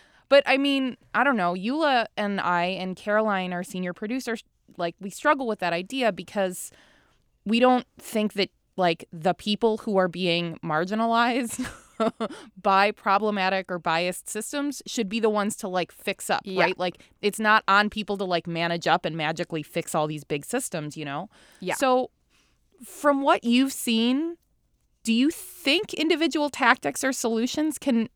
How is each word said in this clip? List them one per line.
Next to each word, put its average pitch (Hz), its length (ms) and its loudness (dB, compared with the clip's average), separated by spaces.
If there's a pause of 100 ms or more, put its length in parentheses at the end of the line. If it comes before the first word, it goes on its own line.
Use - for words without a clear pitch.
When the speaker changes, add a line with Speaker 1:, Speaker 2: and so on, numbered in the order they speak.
(280)
Speaker 1:
But, 277 160 6
I 269 140 2
mean, 269 380 0 (180)
I 226 100 2
don't 269 120 2
know. 175 180 0
Eula 254 520 0 (100)
and 202 240 -2
I 175 240 0
and 185 320 -4
Caroline, 208 560 0
our 180 100 -4
senior 180 320 -6
producer, 233 420 -6 (400)
like, 170 240 -4
we 202 100 -10
struggle 285 360 2
with 214 140 -2
that 175 120 0
idea 214 400 0
because 185 600 -4 (760)
we 226 140 2
don't 254 260 6 (120)
think 214 360 -2
that, 202 160 -2 (260)
like, 175 360 0
the 175 200 0
people 208 460 0
who 202 180 -4
are 185 120 4
being 170 560 -2
marginalized 226 1000 0 (340)
<laughs> - 640 -6
by 202 300 4
problematic 196 800 0
or 180 80 -4
biased 170 500 -2
systems 285 560 -6
should 220 240 -4
be 220 120 -4
the 220 100 4
ones 208 280 0
to, 202 100 -2
like, 180 240 2
fix - 360 -6
up, 196 160 0
Speaker 2:
Yeah. 185 200 2
Speaker 1:
right? 185 120 2
Like, 180 220 -4 (240)
it's 208 160 0
not 214 300 4
on 202 220 6
people 208 280 -4
to, 196 60 -2
like, 175 240 0
manage 170 400 -2
up 170 160 4
and 165 120 -4
magically 160 460 -4
fix - 320 -6
all 156 140 0
these 151 160 -8
big 143 200 -6
systems, 151 520 -6
you 156 80 -10
know? 143 260 -8 (300)
Speaker 2:
Yeah. 180 160 -6
Speaker 1:
So 254 340 2 (720)
from 285 380 0
what 294 220 2
you've 254 280 4
seen, 254 640 0 (680)
do 226 80 2
you 254 180 4
think - 640 -2
individual 311 560 0
tactics 262 540 0
or 269 80 0
solutions 247 680 -2
can 226 380 0